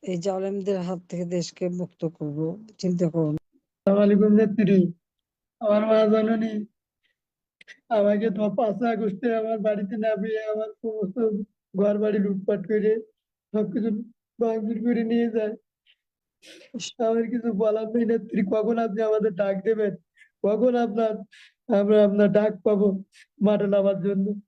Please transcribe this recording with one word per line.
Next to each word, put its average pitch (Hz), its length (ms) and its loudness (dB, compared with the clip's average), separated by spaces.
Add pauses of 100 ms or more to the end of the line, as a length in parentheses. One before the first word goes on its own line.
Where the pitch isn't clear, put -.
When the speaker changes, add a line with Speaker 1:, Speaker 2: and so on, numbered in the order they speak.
Speaker 1:
এই 185 140 -6
জালেমদের 190 640 -4
হাত 180 180 -6 (100)
থেকে 180 160 -6
দেশকে 175 440 -4
মুক্ত 180 360 -8
করব, 160 640 -6 (120)
চিন্তা 180 320 0
করুন। 156 240 0
Speaker 2:
আসসালামু - 640 -2
আলাইকুম 208 360 6
নেত্রী, 196 560 4 (680)
আমার 208 260 2
মা 220 200 4
জননী 220 580 0 (1200)
আমাকে 208 420 2
তো 202 240 -2
পাঁচ 214 280 0
আগস্টে 226 540 -2
আমার 220 220 -4
বাড়িতে 208 380 -2
না 214 200 -2
পেয়ে 220 280 -4
আমার 214 240 -4
সমস্ত 214 500 -8 (580)
ঘর 202 220 0
বাড়ি 214 200 0
লুটপাট 202 480 -2
করে 214 340 0 (540)
সবকিছু 214 360 -2 (500)
ভাঙচুর 226 380 -2
করে 233 260 0
নিয়ে 233 260 0
যায়। 220 240 -4 (1400)
আমার 226 240 2
কিছু 233 300 -4
বলার 214 340 0
নেই 233 180 0
নেত্রী, 220 380 -2
কখন 220 360 0
আপনি 226 240 -2
আমাদের 214 320 0
ডাক 196 300 -2
দেবেন, 214 300 0 (480)
কখন 220 320 2
আপনার, 226 380 0 (680)
আমরা 208 240 6
আপনার 202 280 4
ডাক 214 200 2 (100)
পাবো 202 400 2 (400)
মাঠে 208 240 2
নামার 196 360 2
জন্য 202 460 -2